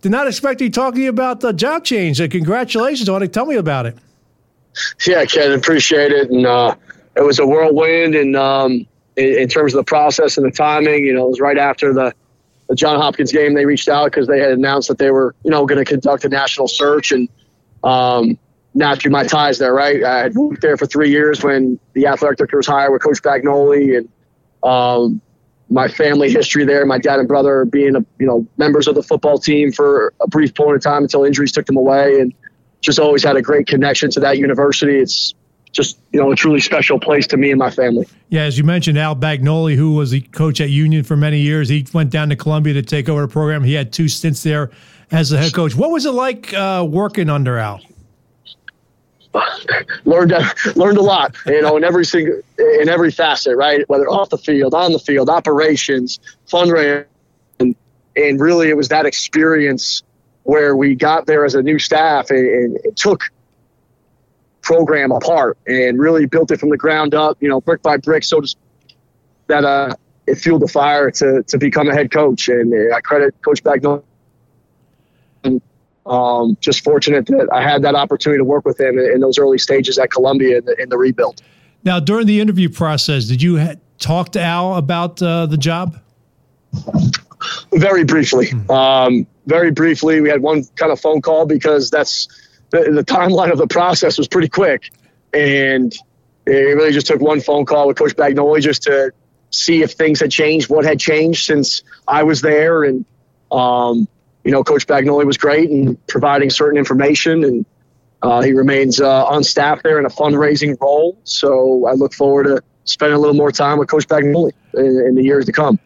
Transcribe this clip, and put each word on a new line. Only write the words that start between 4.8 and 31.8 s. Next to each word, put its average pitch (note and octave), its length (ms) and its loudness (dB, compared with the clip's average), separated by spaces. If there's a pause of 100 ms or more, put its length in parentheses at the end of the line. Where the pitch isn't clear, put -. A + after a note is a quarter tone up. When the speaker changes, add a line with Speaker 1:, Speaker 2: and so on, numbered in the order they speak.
Speaker 2:
Yeah, E3+ 200 2
Ken, D3 260 0
appreciate C#3+ 600 0
it. C#3 200 0
And, B2 160 2
uh, A#2+ 260 0 (420)
it - 60 2
was C#3+ 160 2
a D3 80 2
whirlwind, D#3+ 720 2
and, C#3 200 0
um, C3+ 520 0 (280)
in, C3 260 2
in B2+ 60 0
terms C#3+ 280 0
of - 20 2
the C3 60 0
process D3+ 540 0
and C#3 80 2
the C3 40 0
timing, D3+ 560 0
you C3 80 0
know, B2+ 120 0
it B2+ 40 0
was B2+ 100 -4
right C#3+ 200 0
after C#3 340 0
the, C3 180 0 (560)
the B2+ 60 -2
John D3+ 260 0
Hopkins C#3+ 320 -2
game. D3 220 2
They D3 100 2
reached C#3+ 240 0
out D3 240 2
'cause C3+ 140 0
they C#3+ 140 2
had C#3 100 2
announced C3+ 380 0
that C3 100 -2
they C3+ 140 2
were, C3+ 320 0
you D#3+ 80 0
know, D3 160 0
gonna C#3 180 0
conduct C#3+ 400 -2
a C#3 40 0
national C3+ 380 -2
search. C#3+ 440 0
And, B2 180 0 (540)
um, B2 560 0 (340)
naturally, C#3 380 0
my C#3+ 120 0
ties C#3+ 360 0
there, C3 120 0
right? C#3 320 0
I B2 140 0
had B2 160 -2
worked D4 300 -2
there D3 140 2
for C#3 100 -4
three D3 240 0
years D3+ 320 2
when C3 340 0 (160)
the C3+ 140 2
athletic C#3 320 0
director C#3+ 180 0
was C3+ 80 0
hired C#3 260 2
with C3 120 0
Coach D3 180 0
Bagnoli, C#3+ 720 2
and, A#2 140 -4 (540)
um, B2 580 0 (480)
my B2+ 180 0
family C#3+ 440 0
history C#3+ 340 0
there, C#3+ 180 2
my C3+ 140 0
dad C#3 220 0
and B2+ 80 0
brother C#3 380 2
being, C#3 300 2
a, A#2+ 80 0 (140)
you C3+ 80 -2
know, A#2+ 220 0 (100)
members D3 300 2
of D3 80 0
the D3 80 0
football D3 340 0
team D3 340 0
for C#3 400 2 (100)
a A#2 60 -2
brief D3+ 280 0
point D3 200 2
of C3 60 -2
time C#3+ 220 0
until C#3 200 0
injuries C#3 280 0
took D3 160 -4
them C3+ 100 0
away, C#3 420 2